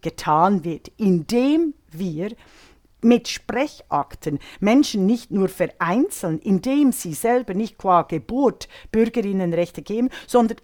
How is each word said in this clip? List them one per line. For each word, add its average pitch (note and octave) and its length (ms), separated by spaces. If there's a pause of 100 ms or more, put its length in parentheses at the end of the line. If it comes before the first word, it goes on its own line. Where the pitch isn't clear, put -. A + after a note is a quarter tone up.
getan E3 600
wird, D#3 360
indem B3 760 (160)
wir E3+ 400 (760)
mit A#3+ 220
Sprechakten - 1120 (220)
Menschen G#3+ 460
nicht A#3 260
nur F#3+ 160
vereinzeln, F3+ 920
indem B3+ 540
sie E3 220
selber A#3+ 380
nicht G3+ 240
qua F3+ 260
Geburt A3 680 (240)
Bürgerinnenrechte F#3+ 920
geben, A#3 280 (180)
sondern A#3 360